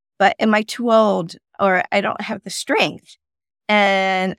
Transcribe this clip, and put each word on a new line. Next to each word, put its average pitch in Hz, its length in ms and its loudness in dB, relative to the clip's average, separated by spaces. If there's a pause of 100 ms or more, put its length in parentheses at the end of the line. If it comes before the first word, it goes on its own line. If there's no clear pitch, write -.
(180)
but 196 220 4
am 220 120 2
I 214 100 2
too 233 280 -6
old 202 460 2 (240)
or 190 320 2
I 202 80 0
don't - 220 -4
have 202 200 -10
the 190 80 -16
strength?" - 680 -4 (520)
And 190 720 0